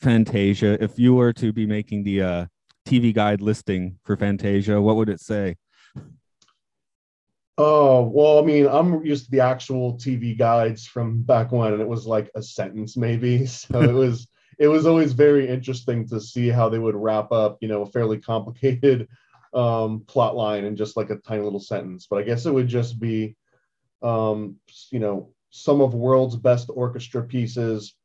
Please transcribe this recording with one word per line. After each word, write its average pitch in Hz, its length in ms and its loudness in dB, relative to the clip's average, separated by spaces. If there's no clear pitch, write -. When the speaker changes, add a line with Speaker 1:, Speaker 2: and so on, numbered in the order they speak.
Speaker 1:
Fantasia. 107 800 2
If 107 160 -6
you 123 160 6
were 120 180 4
to 113 180 -2
be 110 140 -4
making 104 380 -4
the, 98 180 0
uh, 87 240 -2
T 127 140 2
V 117 120 4
guide 104 300 0
listing 95 640 -4
for 104 120 -2
Fantasia, 101 640 0
what 107 180 4
would 110 120 0
it 95 100 -6
say? 98 360 -6
Speaker 2:
Oh, 147 460 6
well, 147 360 6
I - 20 8
mean, 147 260 4
I'm 160 380 2
used 143 200 -2
to 120 60 -12
the 131 80 2
actual 127 580 -2
T 127 200 -4
V 113 180 -6
guides 113 500 0
from 117 380 -6
back 120 280 2
when, 117 200 0
and 104 100 -2
it 107 60 -4
was, 113 180 -8
like, 110 300 -2
a 110 80 -10
sentence 107 540 -10
maybe. 120 480 0
<laughs> - 20 -8
So - 340 -4
it 120 120 4
was, 123 340 0
it 147 80 6
was 156 180 4
always 165 280 4
very 143 340 4
interesting 123 640 -4
to 110 100 -6
see 120 300 -2
how 117 180 2
they 113 120 -2
would 110 160 -2
wrap 107 360 -2
up, 107 300 0
you 110 60 -6
know, 104 160 -2
a - 20 -4
fairly 110 340 -2
complicated, 120 880 0
um, 113 520 -2
plot 113 300 0
line 107 300 -2
in 104 100 -6
just, 104 220 -6
like, 104 140 -6
a 104 40 -4
tiny 107 280 -8
little 101 180 -6
sentence. 92 480 -10
But 101 100 -2
I 104 40 -4
guess 120 220 -4
it 160 80 0
would 127 140 0
just 120 320 -4
be, 110 380 -4
um, 107 560 -2
s-, - 220 -20
you 127 80 -6
know, 104 320 -4
some 143 280 0
of 135 140 2
world's 127 420 0
best 120 380 0
orchestra 123 500 -6
pieces 117 800 -6